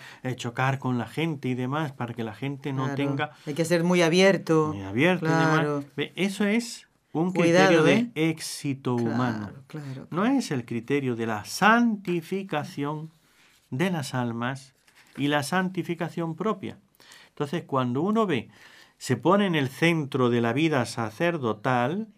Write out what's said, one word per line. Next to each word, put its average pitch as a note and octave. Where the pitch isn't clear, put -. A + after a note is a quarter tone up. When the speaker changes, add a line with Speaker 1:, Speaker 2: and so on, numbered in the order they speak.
Speaker 1:
eh, B2+
chocar C3
con B2+
la A#2
gente D3+
y B2+
demás, C3+
para A#2+
que A#2
la A2
gente C#3
no C3+
Speaker 2:
Claro. C#3
Speaker 1:
tenga C#3+
Speaker 2:
Hay D3+
que E3+
ser E3
muy F3+
abierto. E3
Speaker 1:
muy -
abierto D#3+
y -
demás. D#3+
Speaker 2:
Claro. D3
Speaker 1:
Ve, D3
eso G3
es A3+
un E3+
Speaker 2:
Cuidado, F3
Speaker 1:
criterio E3
de -
Speaker 2:
¿eh? E3
Speaker 1:
éxito C3+
Speaker 2:
Claro, A#2
Speaker 1:
humano. A2+
Speaker 2:
claro, C#3
Speaker 1:
No E3+
Speaker 2:
claro. C4+
Speaker 1:
es -
el B2
criterio B2
de A2+
la G#2+
santificación F3+
de F3
las D3
almas B2
y C#3
la D3
santificación E3+
propia. G3
Entonces, D3
cuando B2+
uno G#3+
ve, C3
se -
pone G3+
en E3+
el C#3
centro C#3
de A#2+
la A#2
vida D3
sacerdotal, B2+